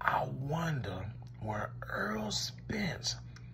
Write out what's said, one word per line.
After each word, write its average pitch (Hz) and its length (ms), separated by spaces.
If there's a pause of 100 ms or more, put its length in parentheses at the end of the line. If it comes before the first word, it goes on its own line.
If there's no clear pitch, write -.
"I - 260 (140)
wonder 139 680 (340)
where 107 320 (160)
Earl 214 420
Spence - 840 (380)